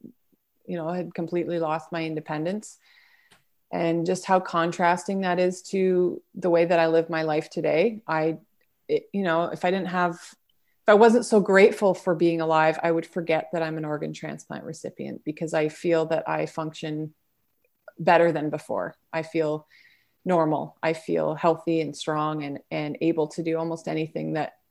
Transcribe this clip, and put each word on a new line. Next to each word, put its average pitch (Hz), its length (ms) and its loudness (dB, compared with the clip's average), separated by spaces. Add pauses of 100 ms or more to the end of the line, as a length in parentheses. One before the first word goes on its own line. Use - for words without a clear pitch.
(680)
you 180 100 -6
know, 160 120 -6
had 175 260 -6
completely 170 460 -2
lost 160 320 -4
my 165 120 -4
independence, 160 760 -6 (920)
and 165 340 0
just 180 200 -2
how 190 160 4
contrasting 175 800 0
that 180 180 -2
is 180 240 0
to 185 580 0 (140)
the 185 160 -2
way 170 140 4
that 170 160 2
I 165 80 4
live 165 220 2
my 160 120 -2
life 156 260 -2
today. 170 600 0
I, 160 300 0 (500)
it, 147 240 -2
you 202 100 -2
know, 170 220 2
if 160 200 -8
I 180 60 2
didn't 190 180 -2
have, 175 260 0
if - 720 -12
I 214 60 10
wasn't 226 320 8
so 220 120 4
grateful 190 560 6
for 175 220 -2
being 170 240 2
alive, 160 420 2
I 170 80 2
would 165 160 0
forget 160 460 -4
that 170 100 -2
I'm 160 160 -4
an 156 60 -6
organ 151 280 -6
transplant 151 520 -12
recipient, - 600 -12
because 156 300 -6
I 156 140 0
feel 160 380 0
that 160 220 -4
I 156 180 -4
function 156 680 -8 (840)
better 170 320 6
than 151 180 -2
before. 110 460 -6 (160)
I 160 100 -4
feel 156 460 -2 (560)
normal. 156 580 0
I 160 120 0
feel 156 420 -2
healthy 160 440 0
and 147 160 -6
strong 156 460 -4
and, 143 160 -10 (120)
and 151 300 -6
able 165 280 0
to 165 160 -8
do 165 120 -2
almost 165 300 -6
anything 156 460 -6
that 156 220 -6 (160)